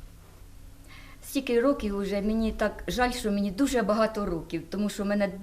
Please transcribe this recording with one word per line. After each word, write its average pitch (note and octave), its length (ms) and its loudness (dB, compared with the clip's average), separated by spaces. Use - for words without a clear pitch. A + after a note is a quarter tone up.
стільки B3+ 280 2
років A3 360 2
уже, G3 260 0
мені A3 300 2
так - 360 0
жаль, A#3+ 220 2
що A#3 200 -2
мені G3+ 200 2
дуже B3+ 320 4
багато G#3+ 440 2
років, E3 440 -2
тому G3+ 200 0
що G3+ 120 -4
в G3 40 -2
мене G3+ 240 2